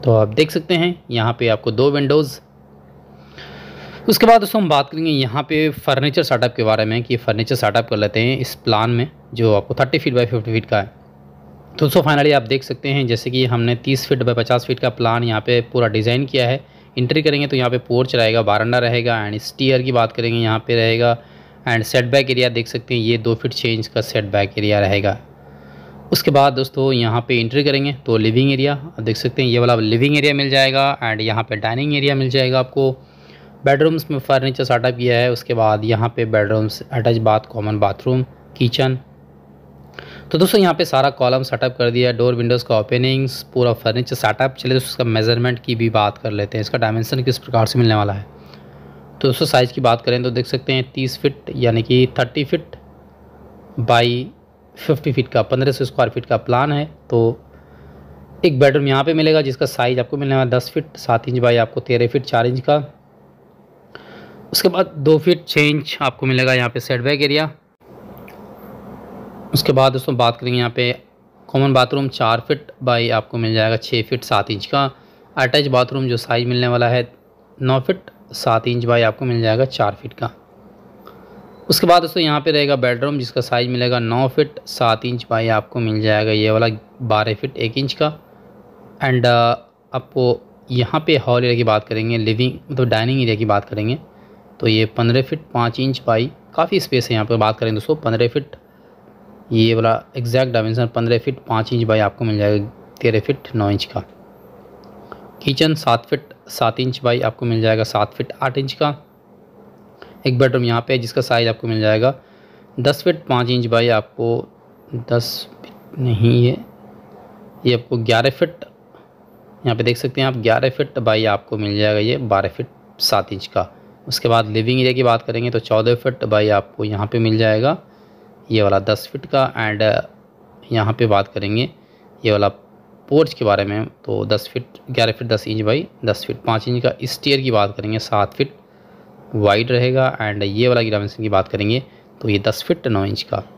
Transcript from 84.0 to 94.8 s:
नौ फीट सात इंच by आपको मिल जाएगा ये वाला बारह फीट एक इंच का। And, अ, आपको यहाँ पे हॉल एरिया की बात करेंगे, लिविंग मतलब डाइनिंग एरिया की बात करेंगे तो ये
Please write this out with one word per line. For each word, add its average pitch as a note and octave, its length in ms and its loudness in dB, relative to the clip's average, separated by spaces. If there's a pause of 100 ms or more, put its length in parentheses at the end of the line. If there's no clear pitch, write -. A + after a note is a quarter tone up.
नौ A#2 280 0
फीट - 400 -2
सात A2+ 360 0
इंच B2 220 -6
by A2+ 240 0
आपको A2 300 -2
मिल G#2+ 220 -2
जाएगा A2 300 2
ये G#2+ 180 2
वाला A2+ 180 2 (360)
बारह G#2+ 300 0
फीट C3+ 240 -10
एक A#2 200 -4
इंच C3+ 160 -4
का। D#3 180 -2 (880)
And, B2+ 260 2
अ, A#2+ 420 2 (240)
आपको B2+ 480 -2 (320)
यहाँ B2+ 340 -2
पे D#3+ 120 4
हॉल B2 260 2
एरिया A#2+ 120 2
की A#2+ 80 0
बात G#2+ 240 0
करेंगे, A2+ 300 -2
लिविंग A2+ 340 0 (180)
मतलब B2+ 180 0
डाइनिंग A#2 340 0
एरिया A2+ 140 0
की A2+ 100 -2
बात G2+ 180 0
करेंगे G#2 340 -4 (600)
तो A2+ 80 0
ये A2 180 2